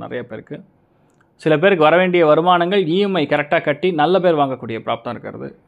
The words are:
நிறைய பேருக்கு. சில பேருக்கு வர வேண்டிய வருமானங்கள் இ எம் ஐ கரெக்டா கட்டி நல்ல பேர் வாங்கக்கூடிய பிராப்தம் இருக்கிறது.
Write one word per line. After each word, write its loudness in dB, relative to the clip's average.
நிறைய -10
பேருக்கு. -14
சில 2
பேருக்கு 4
வர 6
வேண்டிய 2
வருமானங்கள் 2
இ 0
எம் -4
ஐ 0
கரெக்டா -2
கட்டி -2
நல்ல 2
பேர் 2
வாங்கக்கூடிய -6
பிராப்தம் -6
இருக்கிறது. -14